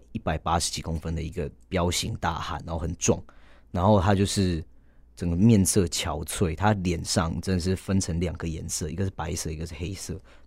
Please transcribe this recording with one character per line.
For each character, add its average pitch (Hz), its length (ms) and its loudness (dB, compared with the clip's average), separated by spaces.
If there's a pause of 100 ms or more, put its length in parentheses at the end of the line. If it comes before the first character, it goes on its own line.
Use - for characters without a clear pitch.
(120)
一 107 60 -6
百 80 200 -2
八 85 200 0
十 - 120 -2
几 - 100 -6
公 80 180 -4
分 80 160 -6
的 78 80 -4
一 78 80 -6
个 73 200 -6 (180)
彪 90 220 0
形 - 300 -2
大 85 140 0
汉， 78 300 -6
然 82 100 -8
后 80 40 -4
很 82 180 -4
壮， - 240 2 (520)
然 90 120 2
后 104 160 6
他 98 140 4
就 98 100 4
是 90 400 0 (520)
整 90 120 -4
个 85 80 0
面 101 280 8
色 95 220 4
憔 80 380 -4
悴， 82 300 -2
他 98 200 2
脸 87 300 -2
上 82 360 0
真 92 160 0
的 87 40 2
是 92 140 0
分 95 260 0
成 85 200 -2
两 82 160 -2
个 85 100 -6
颜 82 220 -6
色， 82 200 -4
一 73 60 -6
个 95 100 -2
是 98 60 -2
白 80 240 -6
色， 82 160 -6
一 78 60 -6
个 78 100 -8
是 80 80 -12
黑 90 180 -6
色， - 260 -10 (280)